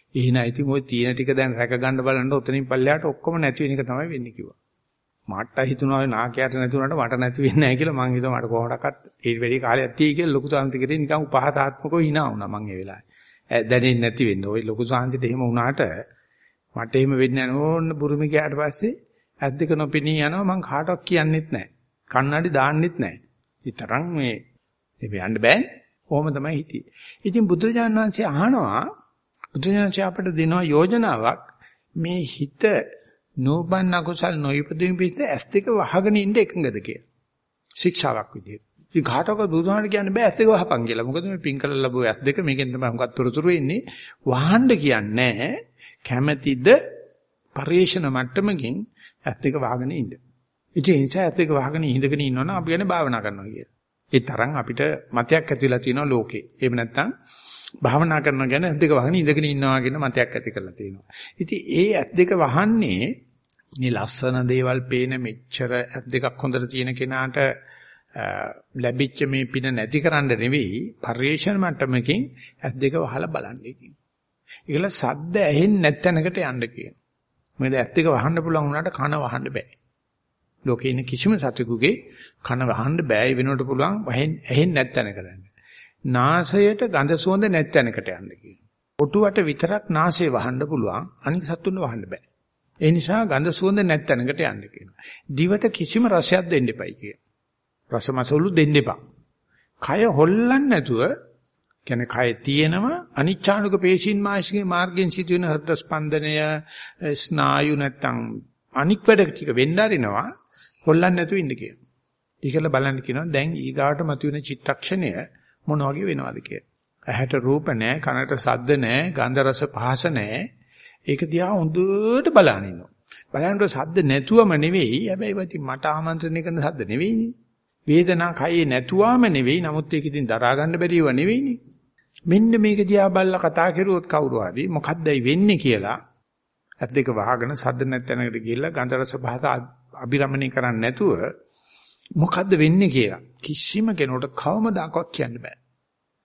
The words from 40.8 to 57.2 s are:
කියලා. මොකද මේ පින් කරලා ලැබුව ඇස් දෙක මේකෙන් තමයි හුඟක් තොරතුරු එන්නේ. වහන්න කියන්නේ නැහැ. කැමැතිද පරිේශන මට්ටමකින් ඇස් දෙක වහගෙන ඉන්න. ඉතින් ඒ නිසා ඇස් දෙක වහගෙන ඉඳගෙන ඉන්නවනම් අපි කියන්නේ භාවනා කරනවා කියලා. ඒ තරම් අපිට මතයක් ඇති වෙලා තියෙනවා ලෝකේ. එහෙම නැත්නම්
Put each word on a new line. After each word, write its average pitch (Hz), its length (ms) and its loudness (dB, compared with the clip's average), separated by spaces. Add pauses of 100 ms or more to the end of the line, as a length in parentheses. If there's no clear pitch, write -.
කියලා. 113 220 -2
මොකද 156 180 -4
මේ 196 140 -6
පින් 143 180 -4
කරලා 139 240 -2
ලැබුව 127 240 0
ඇස් 110 160 0
දෙක 139 180 0
මේකෙන් 139 300 -2
තමයි 127 180 -4
හුඟක් 117 260 -2
තොරතුරු 131 380 0
එන්නේ. 156 360 0 (360)
වහන්න 170 500 4
කියන්නේ 117 420 2
නැහැ. 123 360 2 (540)
කැමැතිද 135 640 0 (880)
පරිේශන 170 500 2
මට්ටමකින් 135 720 -2 (440)
ඇස් - 180 -4
දෙක 139 180 0
වහගෙන 127 360 -4
ඉන්න. 117 200 -6 (640)
ඉතින් 175 180 4
ඒ 139 60 4
නිසා 151 220 0
ඇස් 165 140 -2
දෙක 165 140 2
වහගෙන 147 340 -2
ඉඳගෙන 135 360 0
ඉන්නවනම් 135 300 -2
අපි 170 180 -4
කියන්නේ 180 200 0
භාවනා 139 340 -2
කරනවා 101 240 -8
කියලා. - 260 -16 (400)
ඒ 131 80 6
තරම් 123 340 -2
අපිට 123 260 -4 (280)
මතයක් 156 360 2
ඇති 135 180 -4
වෙලා 123 180 2
තියෙනවා 135 280 -2
ලෝකේ. 113 440 -2
එහෙම 123 220 0
නැත්නම් 120 360 -2 (640)